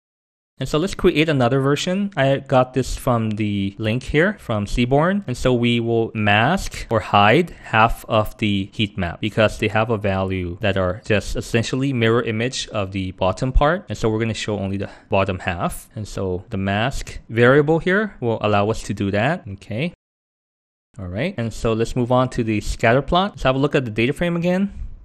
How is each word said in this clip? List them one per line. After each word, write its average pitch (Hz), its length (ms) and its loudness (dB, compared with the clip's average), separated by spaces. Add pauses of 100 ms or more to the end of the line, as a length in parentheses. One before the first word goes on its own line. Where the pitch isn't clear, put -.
(600)
And 135 100 -6
so 156 80 0
let's 180 160 -2
create 160 340 2
another 135 320 2
version. 180 560 -2
I 135 220 2
got - 380 2
this 127 200 -2
from 113 360 0
the 101 480 -2
link 110 240 -2
here 180 360 0
from 104 280 -4
Seaborn. 147 580 2
And 123 100 -6
so 127 200 2
we 120 240 2
will 113 340 0
mask 110 800 2
or 110 80 4
hide 170 500 6
half - 560 2
of 110 320 0
the 98 340 0
heat - 240 -4
map 85 260 -6
because 107 360 0
they 107 120 0
have 113 200 0
a 113 80 0
value 95 640 -2
that 98 160 0
are 92 260 -2
just - 320 0
essentially 131 580 -2
mirror 117 280 2
image 113 480 -4
of 98 220 -4
the 95 220 -4
bottom 98 380 -2
part. 165 380 2
And 107 80 -8
so 120 100 -2
we're 110 120 0
gonna 113 160 -2
show 104 240 -4
only 98 180 -4
the 101 140 -8 (180)
bottom 98 300 0
half. 98 560 -6
And 107 120 -10
so 92 440 -6
the 95 60 -6
mask 101 680 -4
variable 143 520 4
here 202 400 -2
will 113 200 -2
allow 104 300 2
us - 140 -4
to 107 100 -6
do 98 160 -2
that, 120 380 -2
okay? 113 460 -8 (1040)
All 92 100 -12
right, 123 300 -6
and 117 140 -4
so 113 220 -2
let's 113 220 -2
move 123 160 0
on 127 180 2
to 123 140 -4
the 110 180 -2
scatter 120 400 2
plot. 180 300 0
Let's - 120 -12
have 135 120 2
a 135 40 -2
look 147 160 2
at 139 80 2
the 113 80 -6
data 120 220 0
frame 170 240 -2
again. 185 340 0 (340)